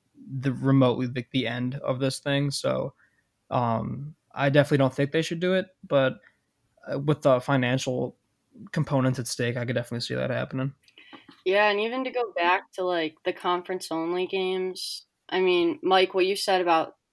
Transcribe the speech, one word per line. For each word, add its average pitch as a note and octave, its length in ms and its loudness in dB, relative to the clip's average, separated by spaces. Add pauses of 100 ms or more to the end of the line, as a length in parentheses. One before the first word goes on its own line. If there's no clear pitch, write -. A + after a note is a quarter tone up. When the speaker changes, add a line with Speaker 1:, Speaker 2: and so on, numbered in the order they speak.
(400)
Speaker 1:
the C3 120 0
remotely, B2+ 560 4
like, B2 240 -8
the B2+ 160 0
end B2 280 -4
of C3 220 -4
this C3+ 220 -2
thing. C#3+ 320 -2
So, C3+ 420 -4 (560)
um, B2+ 640 -2 (200)
I C#3 160 0
definitely C#3+ 280 6
don't C3+ 160 2
think C#3 180 -2
they D#3+ 100 2
should E3 180 -6
do F3+ 140 2
it, F#3 120 0 (220)
but, C3+ 320 2 (720)
uh, C3+ 80 -4
with D3 220 -2
the C3 180 6
financial B2+ 760 0 (560)
components C3 460 0
at A#2+ 100 -6
stake, A#2+ 280 -4
I A#2+ 80 -4
could A#2+ 120 -2
definitely A#2+ 260 -4
see - 140 -6
that B2+ 140 -2
happening. C3 440 -4 (680)
Speaker 2:
Yeah, G3+ 260 4
and G3+ 100 0
even A#3+ 240 -4
to B3+ 60 -6
go A3+ 220 -4
back F3 400 0
to, F#3 120 -4
like, E3 400 -2
the F#3 80 0
conference-only F3+ 920 -4
games, F#3 800 -4 (220)
I F#3 120 0
mean, F3+ 420 2
Mike, F#3 320 4
what F#3 120 4
you G3 100 0
said F#3+ 260 2
about, E3 340 2 (160)